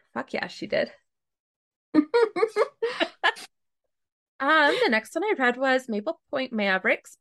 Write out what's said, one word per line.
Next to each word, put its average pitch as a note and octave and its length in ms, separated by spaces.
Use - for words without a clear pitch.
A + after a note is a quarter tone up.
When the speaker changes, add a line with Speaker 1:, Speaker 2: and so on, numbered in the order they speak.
Speaker 1:
Fuck - 180
yeah, - 140
she - 180
did. - 260
Speaker 2:
<laughs> D4+ 80
Speaker 1:
Um, D4+ 440
the G#4 60
next A3 240
one E4 100
I G#4 140
read B3 200
was C4 300
Maple G#3+ 320
Point C4 200
Mavericks G3+ 680